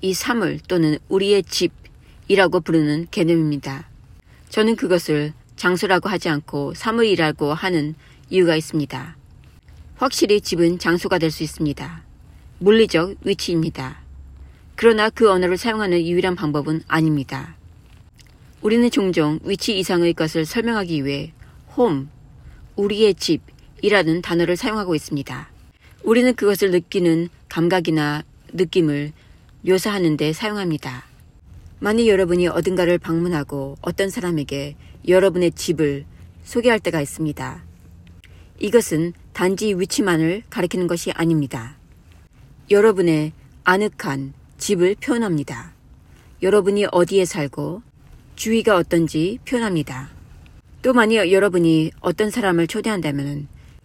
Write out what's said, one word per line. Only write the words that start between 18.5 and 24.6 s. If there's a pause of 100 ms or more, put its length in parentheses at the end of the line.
우리는
종종
위치
이상의
것을
설명하기
위해 (440)
홈, (680)
우리의
집이라는
단어를
사용하고